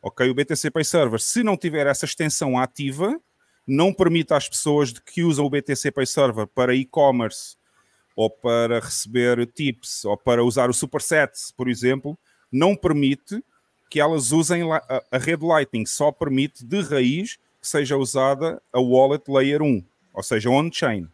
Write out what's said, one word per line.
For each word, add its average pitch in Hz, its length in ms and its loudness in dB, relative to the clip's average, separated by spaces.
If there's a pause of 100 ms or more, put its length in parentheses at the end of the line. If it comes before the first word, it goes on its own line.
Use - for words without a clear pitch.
Ok? 127 300 0
O 123 40 -2
B 143 100 0
T 151 100 -4
C 143 160 -4
Pay 156 140 -2
Server, 127 360 0
se - 220 -2
não 214 140 0
tiver 151 300 -2
essa 139 180 -2
extensão 143 540 -2
ativa, 143 640 -4 (460)
não 160 260 2
permite 170 420 2
às 143 140 -2
pessoas 147 440 0
de 117 80 -18
que - 220 -6
usam 147 240 2
o 139 40 -2
B 139 120 -2
T 143 120 -4
C 135 160 -4
Pay 131 160 -2
Server 113 400 0
para 127 280 0
e-commerce 131 800 0 (580)
ou 107 160 2
para 117 480 0
receber 120 680 0
tips - 580 -6
ou 101 120 -2
para 120 280 2
usar 123 260 2
o 120 40 0
Superset, 151 580 -2 (240)
por 127 120 -6
exemplo, 131 480 -2 (360)
não 170 240 2
permite 147 680 -2 (480)
que - 80 -2
elas 147 320 2
usem 165 320 2
la-, 160 260 -2
a, 127 280 -4
a - 20 2
rede 147 260 -2
Lightning, 143 420 0
só 147 260 0
permite 139 520 -4
de 165 180 -2
raiz 143 560 -2 (220)
que - 60 -12
seja 143 300 -2
usada 135 680 0 (100)
a 127 60 2
wallet 131 500 4
layer 139 340 2
um, 123 200 2 (300)
ou 95 100 -10
seja, 113 280 0
on-chain. 127 640 0